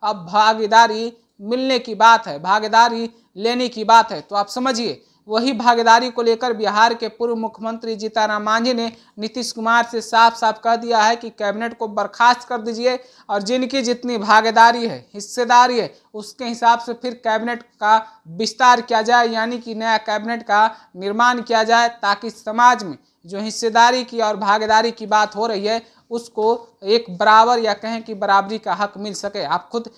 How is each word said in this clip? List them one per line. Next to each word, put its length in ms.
अब 220
भागीदारी 880
मिलने 380
की 180
बात 300
है, 140
भागीदारी 680
लेने 320
की 160
बात 260
है। 100
तो 140
आप 140
समझिए, 520
वही 260
भागीदारी 560
को 120
लेकर 320
बिहार 400
के 160
पूर्व 280
मुख्यमंत्री 580
जीतन 320
राम 160
मांझी 300
ने 180
नीतीश 320
कुमार 320
से 180
साफ 360
साफ 260
कह 140
दिया 220
है 160
कि 160
कैबिनेट 460
को 120
बर्खास्त 580
कर 140
दीजिए 360
और 120
जिनकी 400
जितनी 360
भागीदारी 680
है, 100
हिस्सेदारी 640
है, 140
उसके 320
हिसाब 340
से 140
फिर 200
कैबिनेट 400
का 320
विस्तार 520
किया 220
जाए, 240
यानी 320
कि 160
नया 240
कैबिनेट 440
का 220
निर्माण 460
किया 220
जाए, 280
ताकि 400
समाज 520
में 140
जो 140
हिस्सेदारी 640
की 180
और 160
भागीदारी 540
की 160
बात 280
हो 120
रही 180
है 160
उसको 340
एक 260
बराबर 480
या 140
कहें 300
कि 100
बराबरी 440
का 160
हक 240
मिल 160
सके। 320
आप 260
खुद 260